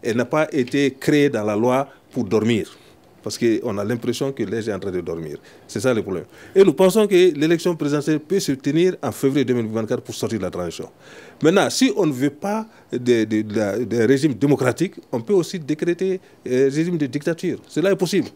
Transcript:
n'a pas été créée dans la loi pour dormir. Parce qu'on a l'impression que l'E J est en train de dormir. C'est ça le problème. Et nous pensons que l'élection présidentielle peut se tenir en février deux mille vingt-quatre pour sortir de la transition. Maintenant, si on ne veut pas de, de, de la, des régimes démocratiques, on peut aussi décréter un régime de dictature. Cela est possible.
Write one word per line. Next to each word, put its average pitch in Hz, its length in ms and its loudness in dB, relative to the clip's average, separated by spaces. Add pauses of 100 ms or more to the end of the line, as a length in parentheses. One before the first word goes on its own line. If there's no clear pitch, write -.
(140)
n'a 120 100 0
pas 156 260 0
été 139 480 0
créée 147 300 4
dans 110 160 -2
la 104 100 0
loi 127 320 2 (240)
pour 123 140 -4
dormir. 107 540 0 (440)
Parce 107 140 -8
qu'on 113 400 0
a 101 80 -4
l'impression 123 480 -4
que 123 120 -4
l'E 107 180 -4
J 110 80 -4
est - 20 -2
en 95 60 -4
train 98 120 -6
de 90 120 -4
dormir. 82 340 -8 (300)
C'est - 140 -8
ça 127 120 2
le 110 80 0
problème. 90 240 -6 (300)
Et 190 100 8
nous 180 80 4
pensons 190 340 4
que 180 320 4
l'élection 165 380 0
présidentielle 151 440 0
peut 190 200 -2
se - 120 -2
tenir 160 500 0
en 123 100 -2
février 139 320 0
deux 123 80 0
mille 117 140 0
vingt-quatre 110 340 -4
pour - 140 -12
sortir 110 240 -4
de 95 60 -4
la 90 60 -4
transition. 85 380 -8 (540)
Maintenant, 170 260 4
si 262 260 2
on 196 120 2
ne 151 60 0
veut 135 180 0
pas 208 360 -6 (240)
de, 120 340 2
de, 110 180 0
de 107 120 -6
la, 104 260 -2
des 113 260 0
régimes 139 260 4
démocratiques, 135 600 0 (180)
on 123 80 -2
peut 156 140 -2
aussi 180 240 0
décréter 175 600 -4 (280)
un 131 220 4
régime 165 260 -2
de 147 80 0
dictature. 143 540 -4 (100)
Cela 170 220 0
est 196 60 2
possible. 170 400 0